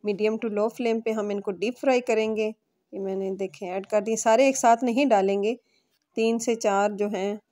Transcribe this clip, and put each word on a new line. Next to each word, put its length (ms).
मीडियम 340
to 120
low 200
flame 340
पे 80
हम 200
इनको 200
डीप 240
फ्राई 260
करेंगे। 440
ये 540
मैंने 360
देखें 320
ऐड 180
कर 140
दिए, 180
सारे 300
एक 80
साथ 280
नहीं 240
डालेंगे, 460
तीन 240
से 160
चार 380
जो 160
हैं 300